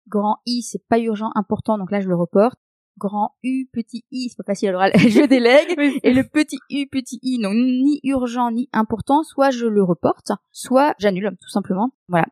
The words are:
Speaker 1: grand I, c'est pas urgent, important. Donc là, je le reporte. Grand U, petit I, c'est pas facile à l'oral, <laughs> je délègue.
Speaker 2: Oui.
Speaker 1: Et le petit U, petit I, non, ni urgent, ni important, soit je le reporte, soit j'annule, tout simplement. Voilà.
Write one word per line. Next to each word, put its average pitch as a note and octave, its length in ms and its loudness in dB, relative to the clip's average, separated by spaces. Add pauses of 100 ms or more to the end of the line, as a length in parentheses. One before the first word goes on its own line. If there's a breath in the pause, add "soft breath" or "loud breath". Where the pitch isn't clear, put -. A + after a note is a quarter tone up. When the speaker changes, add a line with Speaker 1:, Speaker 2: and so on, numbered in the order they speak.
Speaker 1:
grand G#3 380 -2
I, A#3+ 180 -4
c'est - 260 -12
pas A3+ 100 -2
urgent, A3+ 360 -6
important. G#3+ 440 -4
Donc F3+ 120 -10
là, G3+ 100 -4
je F#3+ 80 -4
le F3 80 -2
reporte. G3+ 420 0 (400)
Grand G#3 460 -6
U, C4 280 -4
petit A3+ 380 -10
I, B3+ 180 -8
c'est - 80 -18
pas G3+ 160 -6
facile G3 180 -2
à - 20 0
l'oral, F#3 200 2
<laughs> - 60 6
je A3+ 280 6
délègue. C4+ 520 4
Speaker 2:
Oui. C#4+ 240 0
Speaker 1:
Et B3+ 100 4
le C4 120 2
petit D4+ 340 -2 (100)
U, C#4 200 -6
petit B3+ 340 -8
I, B3+ 160 -4
non, G3+ 160 -2
ni B3+ 480 2
urgent, B3 480 -2
ni A#3 220 -4
important, A3+ 500 0
soit C#4 280 0
je A#3+ 160 -2
le G#3 180 2
reporte, - 480 -2 (180)
soit C4+ 480 2
j'annule, F#3+ 420 0
tout - 80 -20
simplement. G3+ 420 -2 (180)
Voilà. F3 240 0